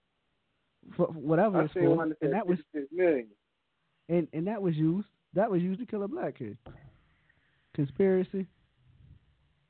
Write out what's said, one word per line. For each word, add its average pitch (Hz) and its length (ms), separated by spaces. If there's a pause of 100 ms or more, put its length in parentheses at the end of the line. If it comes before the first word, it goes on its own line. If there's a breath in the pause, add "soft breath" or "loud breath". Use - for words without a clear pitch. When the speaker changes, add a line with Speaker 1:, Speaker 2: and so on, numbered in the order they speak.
(960)
Speaker 1:
for, 175 100
for - 60
whatever 165 480
Speaker 2:
I 156 40
Speaker 1:
it's 151 100
Speaker 2:
seen 180 100
Speaker 1:
for. 165 120
Speaker 2:
one 160 140
that - 100
Speaker 1:
And 151 120
Speaker 2:
said - 60
Speaker 1:
that 208 80
was, 175 120 (140)
Speaker 2:
fifty-six 143 200
million. 160 340 (840)
Speaker 1:
and, 170 240
and 160 120
that 214 140
was 180 160
used, 165 300 (260)
that 208 180
was 175 120
used 185 180
to 247 60
kill 202 160
a 202 60
black 277 300
kid. 107 200 (1160)
Conspiracy? 185 720 (1200)